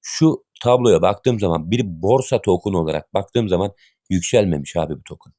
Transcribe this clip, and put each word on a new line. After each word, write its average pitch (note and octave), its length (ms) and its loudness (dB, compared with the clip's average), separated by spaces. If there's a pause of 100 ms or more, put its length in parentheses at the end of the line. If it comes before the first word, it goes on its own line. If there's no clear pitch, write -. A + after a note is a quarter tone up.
Şu - 440 0 (180)
tabloya A#2+ 380 4
baktığım G2+ 380 0
zaman, E2 320 -2
bir A#2 140 0
borsa G2+ 560 0
token F#2+ 320 0
olarak D#2 400 -4
baktığım G2+ 360 -2
zaman F#2 240 -2 (360)
yükselmemiş F2 640 -2
abi D#2 180 -4
bu C#2 100 -14
token. - 360 -20